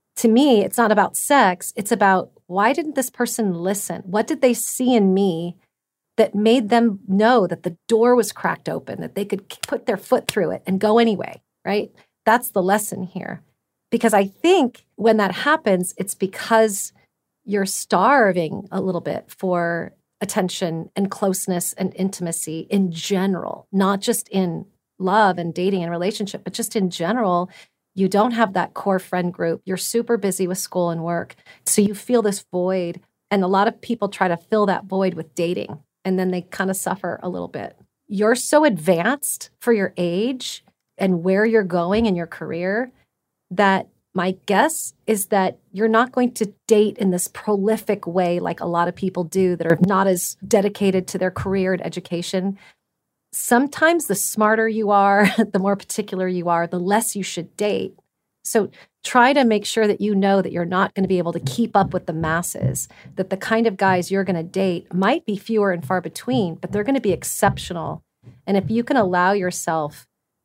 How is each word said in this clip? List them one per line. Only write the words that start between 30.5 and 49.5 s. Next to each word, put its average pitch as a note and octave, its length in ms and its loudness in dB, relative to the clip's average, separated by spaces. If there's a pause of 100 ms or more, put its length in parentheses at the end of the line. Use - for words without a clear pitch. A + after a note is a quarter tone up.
school F3 320 -2
and E3 120 -4
work. E3+ 320 -6 (320)
So - 160 2
you G3+ 120 2
feel A#3 280 0
this G3+ 300 -2
void. F3+ 480 -2 (300)
And G3 120 2
a F3+ 60 0
lot G3 180 4
of - 140 -2
people A3+ 280 -4
try G3 200 -2
to E3+ 80 -2
fill G#3 300 0
that G3+ 180 -2
void F#3+ 300 -2
with D#3 200 -12
dating, E3+ 440 -4 (260)
and F#3+ 140 0
then F#3 120 0
they F3+ 120 -4
kinda F#3+ 320 -4
suffer - 500 -6
a F#3 40 -8
little F3 200 -8
bit. - 280 -12 (300)
You're G#3 300 2
so D4+ 280 2
advanced F#3 840 0 (100)
for A#3+ 120 2
your G3 240 0
age G3+ 680 -4 (320)
and F3+ 280 0
where F#3+ 200 4
you're A3+ 200 4
going F3+ 420 0
in F#3+ 80 2
your E3+ 140 -4
career F#3+ 640 -6 (580)
that F#3+ 380 2 (260)
my F#3 220 -2 (100)
guess A3+ 480 0 (120)
is G#3 200 -2
that F#3+ 320 0 (140)
you're G#3 160 0
not A#3 240 2
going B3 220 0
to G#3 180 -4 (140)
date G#3+ 320 4
in F#3+ 120 2
this F3+ 180 -2
prolific G#3 800 -2
way F3 340 0
like E3+ 200 -6
a E3+ 60 -6
lot E3+ 220 0
of F3 60 -4
people F#3 300 -4
do F3+ 320 0